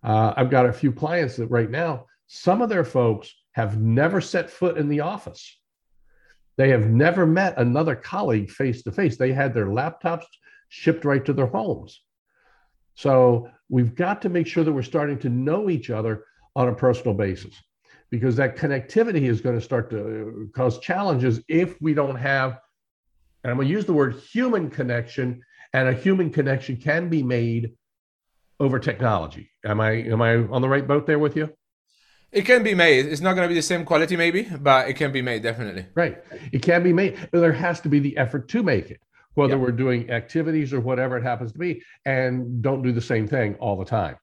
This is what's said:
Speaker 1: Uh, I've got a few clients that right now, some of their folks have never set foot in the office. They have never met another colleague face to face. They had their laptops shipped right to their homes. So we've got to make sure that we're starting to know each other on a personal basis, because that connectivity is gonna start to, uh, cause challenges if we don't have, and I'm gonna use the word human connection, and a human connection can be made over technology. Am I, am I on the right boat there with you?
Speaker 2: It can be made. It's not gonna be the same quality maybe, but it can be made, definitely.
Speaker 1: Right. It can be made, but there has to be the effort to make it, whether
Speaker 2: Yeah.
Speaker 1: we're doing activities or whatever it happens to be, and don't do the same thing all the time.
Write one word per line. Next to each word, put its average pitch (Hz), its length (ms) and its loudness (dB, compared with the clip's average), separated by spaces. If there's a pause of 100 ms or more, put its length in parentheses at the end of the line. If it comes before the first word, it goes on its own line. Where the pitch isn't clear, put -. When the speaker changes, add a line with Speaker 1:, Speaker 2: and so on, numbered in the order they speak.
Speaker 1:
Uh, 110 340 2
I've 131 140 2
got 135 160 4
a - 140 -2
few 139 100 2
clients 151 460 -2
that 113 100 -4
right 113 240 2 (120)
now, 151 220 -6 (220)
some 190 340 0
of 240 80 0
their 190 160 0
folks 117 480 0 (200)
have 107 280 -2
never 143 400 2
set - 300 -4
foot 170 260 -2
in 147 100 0
the 147 120 -2
office. 190 440 -8 (1120)
They 135 120 4
have 110 220 4
never 170 340 4
met 175 320 2
another 131 380 0
colleague 120 560 -4
face 127 320 -4
to 107 80 -8
face. 165 260 0
They 131 160 0
had 135 200 -2
their 110 140 0
laptops 160 580 -4 (420)
shipped - 380 -2
right 139 200 2
to 147 80 0
their 131 140 0
homes. - 560 -6 (920)
So 123 560 4 (200)
we've 123 260 2
got 180 260 -2
to 214 80 -2
make 175 160 0
sure 165 180 0
that 156 100 2
we're 135 100 -2
starting 147 360 -2
to 135 100 -4
know 151 400 0
each 147 200 -4
other 110 360 -4 (300)
on 127 120 2
a 120 80 0
personal 123 400 2
basis, 95 400 -4 (540)
because 120 260 0
that 131 220 0
connectivity 156 680 0
is 117 180 0
gonna 117 200 -2
start 117 280 -4
to, 110 120 -6
uh, 110 520 -10
cause 123 260 0
challenges 131 680 0
if 175 340 0
we 156 120 0
don't 139 240 0
have, 131 420 -2 (840)
and 127 80 -2
I'm 123 60 0
gonna 135 120 0
use 196 160 0
the 190 80 0
word 135 220 2
human 220 540 -2
connection, 123 720 -4 (300)
and 131 160 2
a 127 60 2
human 185 360 2
connection 135 460 -2
can 160 340 -2
be 160 140 0
made 117 480 0 (880)
over 135 200 2
technology. 107 720 -4 (120)
Am 104 160 -2
I, 110 120 2
am 113 300 0
I 117 140 4
on 117 260 0
the 131 60 0
right 135 180 0
boat 143 200 0
there 151 140 2
with 147 180 0
you? 151 160 -4 (800)
Speaker 2:
It 196 120 0
can 247 200 4
be 208 120 0
made. 156 300 6
It's 147 160 -4
not 185 120 2
gonna 180 140 0
be 170 80 0
the 165 60 0
same 170 240 -2
quality 165 320 2
maybe, 170 260 2
but 143 460 2
it 135 60 -4
can 147 160 -2
be 135 100 -2
made, 120 200 -2
definitely. 107 440 -6 (100)
Speaker 1:
Right. 165 220 0 (340)
It 131 100 -2
can 175 220 4
be 180 80 4
made, 190 260 2 (140)
but 170 80 4
there 165 140 4
has 165 280 -2
to 160 80 -4
be 147 100 4
the 139 180 -2
effort 131 320 -2
to 233 120 0
make 135 300 0
it, - 80 -20 (360)
whether 139 200 2
Speaker 2:
Yeah. 135 60 0
Speaker 1:
we're 127 100 0
doing 123 400 -2
activities 151 640 -2
or 135 60 -2
whatever 127 380 -2
it 113 60 -4
happens 120 300 -4
to 143 60 -16
be, 170 240 -6 (220)
and 127 560 -2
don't 135 220 0
do 123 80 2
the 117 100 0
same 110 260 -2
thing 117 280 -2
all 101 220 -4
the 92 80 -8
time. 90 380 -4